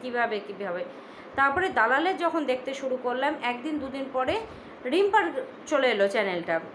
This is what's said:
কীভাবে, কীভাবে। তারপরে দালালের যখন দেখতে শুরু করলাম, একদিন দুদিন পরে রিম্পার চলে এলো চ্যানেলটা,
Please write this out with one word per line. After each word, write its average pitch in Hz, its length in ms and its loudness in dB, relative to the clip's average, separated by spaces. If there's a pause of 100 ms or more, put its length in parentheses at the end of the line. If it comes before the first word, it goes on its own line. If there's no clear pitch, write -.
কীভাবে, 233 440 0
কীভাবে। 180 380 -6 (520)
তারপরে 277 320 4
দালালের 269 480 4
যখন 330 280 0
দেখতে 254 300 -2
শুরু 254 280 -2
করলাম, 262 400 0
একদিন 247 360 -2
দুদিন 269 340 -6
পরে 269 280 2 (440)
রিম্পার 392 400 4 (420)
চলে 269 240 4
এলো 202 180 4
চ্যানেলটা, 180 520 0 (140)